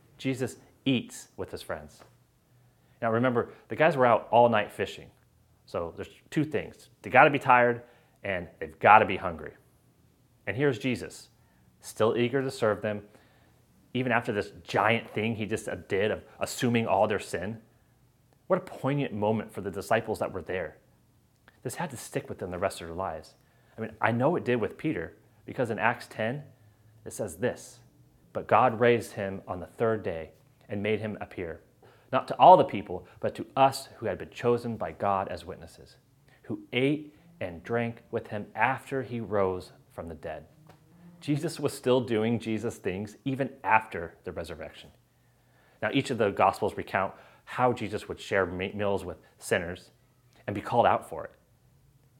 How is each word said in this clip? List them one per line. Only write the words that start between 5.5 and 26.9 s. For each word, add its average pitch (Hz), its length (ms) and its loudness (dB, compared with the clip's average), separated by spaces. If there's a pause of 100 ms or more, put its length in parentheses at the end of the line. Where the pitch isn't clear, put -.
So 87 320 -6
there's 95 140 -12 (180)
two 151 160 0
things. 98 460 -8 (100)
They - 80 -14
gotta 139 220 8
be 139 80 0
tired 120 440 4 (400)
and 90 260 -4 (100)
they've 80 200 -12
gotta 107 280 10
be 92 100 -2
hungry. 82 380 -10 (920)
And 101 80 -4
here's 131 240 2
Jesus, 104 520 -6 (500)
still - 340 2
eager 120 280 0
to 131 80 -4
serve 104 320 0
them, 104 200 -4 (920)
even 127 180 0
after 117 220 2
this 101 180 -2 (100)
giant 110 460 2
thing 110 260 -2
he 104 120 -4
just 101 200 -6 (220)
did 101 220 0
of 87 120 -4 (160)
assuming 117 480 0
all 98 220 2
their 101 100 -2
sin. 98 440 -8 (840)
What 180 100 0
a 180 40 -6
poignant 139 520 -4
moment 104 360 -2
for 101 120 -12
the 101 80 -6
disciples 101 480 -6
that - 140 -4
were 95 100 -8
there. 87 340 -8 (840)
This 123 140 -10
had 170 140 -8
to 120 60 -12
stick - 320 -10
with 101 100 -12
them 95 120 -8
the 90 80 -6
rest 92 240 -2
of 82 60 -10
their 82 80 -10
lives. 82 380 -8 (440)
I 113 40 -8
mean, 110 180 -8
I 117 120 4
know 127 240 2
it 101 80 -4
did 120 120 2
with 104 200 -4
Peter, 90 400 -6 (300)
because 120 240 -4
in 104 80 -4
Acts 117 280 0
ten, 120 360 -4 (640)